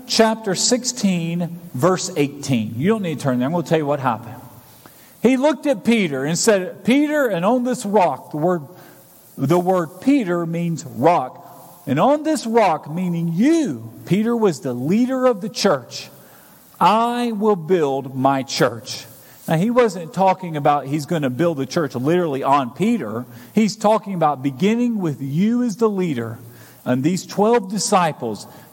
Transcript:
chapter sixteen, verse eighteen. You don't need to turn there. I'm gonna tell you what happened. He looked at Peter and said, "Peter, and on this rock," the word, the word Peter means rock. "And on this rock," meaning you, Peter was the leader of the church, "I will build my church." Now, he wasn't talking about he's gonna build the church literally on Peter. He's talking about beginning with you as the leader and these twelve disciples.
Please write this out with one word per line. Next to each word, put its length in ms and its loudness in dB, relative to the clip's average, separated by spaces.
chapter 480 0
sixteen, 1000 -2
verse 440 0
eighteen. 580 -2
You 140 0
don't 120 0
need 180 -6
to 40 -8
turn 160 0
there. 60 0
I'm 80 -2
gonna 100 -2
tell 140 0
you 80 0
what 160 -2
happened. 340 -4
He 140 4
looked 320 0
at 160 -2
Peter 400 0
and 140 -2
said, 480 0
"Peter, 420 2
and 160 -2
on 220 2
this 200 -4
rock," 460 0
the 60 -6
word, 240 0
the 220 2
word 400 -2
Peter 460 0
means 400 -4
rock. 1000 -2
"And 140 0
on 240 4
this 220 -2
rock," 440 2
meaning 440 -2
you, 580 2
Peter 300 2
was 260 0
the 120 -4
leader 520 0
of 160 2
the 80 -6
church, 600 -2
"I 540 2
will 240 2
build 580 0
my 280 2
church." 640 -2
Now, 120 0
he 120 2
wasn't 440 0
talking 420 0
about 300 2
he's 200 -4
gonna 240 -2
build 280 0
the 80 -4
church 300 -2
literally 460 0
on 280 0
Peter. 560 -2
He's 220 2
talking 380 0
about 280 0
beginning 600 0
with 200 -4
you 420 0
as 120 -2
the 140 2
leader 500 -4
and 180 0
these 220 0
twelve 440 0
disciples. 800 0